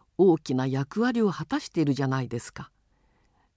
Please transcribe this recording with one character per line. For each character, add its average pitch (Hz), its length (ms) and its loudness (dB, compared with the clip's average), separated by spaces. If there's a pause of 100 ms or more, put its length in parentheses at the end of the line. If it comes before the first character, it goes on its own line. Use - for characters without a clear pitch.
(180)
大 170 220 6
き - 160 -4
な 131 100 0
役 135 360 -4
割 240 200 0
を 202 100 2
果 156 140 -6
た 285 140 -2
し - 100 -14
て 165 120 -2
い 151 40 2
る 143 80 2
じ 131 80 -4
ゃ 135 60 0
な 131 140 -2
い 120 60 -6
で 117 120 -6
す - 120 -16
か。 - 200 -16 (840)